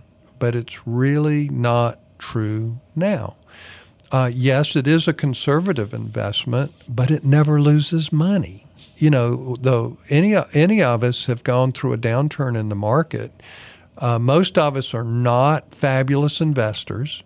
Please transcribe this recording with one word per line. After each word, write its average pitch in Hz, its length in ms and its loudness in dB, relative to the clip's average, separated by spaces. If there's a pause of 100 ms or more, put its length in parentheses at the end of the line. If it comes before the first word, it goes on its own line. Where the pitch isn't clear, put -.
(380)
but 120 160 0
it's - 320 -10
really 147 640 0
not 120 480 0 (200)
true 110 640 -6 (140)
now. 175 420 -4 (760)
Uh, 127 220 2
yes, 131 420 2
it 139 140 2
is 156 180 2
a 165 60 2
conservative 139 800 -2
investment, 113 800 -4 (160)
but 123 220 0
it 151 140 0
never 147 360 4
loses 151 500 2
money. 170 560 -2 (300)
You 156 140 4
know, 127 500 0
though 120 380 0 (100)
any, 180 260 2 (200)
any 185 280 4
of 120 200 2
us 123 240 -2
have 123 180 -4
gone 127 280 2
through 127 200 -4
a 117 60 -2
downturn 123 580 -2
in 107 140 -4
the 104 40 -4
market, 110 560 -2 (680)
uh, 120 200 -2
most 139 380 2
of 147 180 2
us 135 200 -6
are 120 100 -4
not 123 720 0
fabulous 139 680 0
investors. 127 840 -2